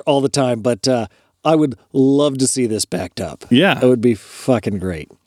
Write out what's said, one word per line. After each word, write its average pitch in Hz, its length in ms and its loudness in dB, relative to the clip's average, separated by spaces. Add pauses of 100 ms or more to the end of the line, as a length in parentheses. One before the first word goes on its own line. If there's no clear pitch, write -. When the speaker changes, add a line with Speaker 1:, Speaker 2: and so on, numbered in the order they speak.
Speaker 1:
all 139 160 2
the 135 80 0
time, 123 320 -2
but, 120 260 -4
uh, 120 200 0 (360)
I 156 120 2
would 151 200 0 (160)
love 135 460 2
to 131 100 0
see 127 180 -2
this 107 200 -4
backed - 340 -8
up. 90 320 -10
Speaker 2:
Yeah. 147 300 4
Speaker 1:
It 127 40 4
would 127 140 4
be 117 160 2
fucking 107 640 -4
great. 85 320 -8 (160)